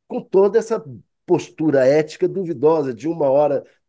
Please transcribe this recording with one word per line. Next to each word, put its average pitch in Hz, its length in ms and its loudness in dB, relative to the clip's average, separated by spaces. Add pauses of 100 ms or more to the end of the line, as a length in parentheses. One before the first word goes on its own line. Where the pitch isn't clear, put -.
com 240 120 -8
toda 196 380 0
essa 220 260 -4 (440)
postura 147 580 0
ética 156 420 2
duvidosa, 156 640 0
de 113 160 -8
uma 160 220 -2
hora 139 340 2 (260)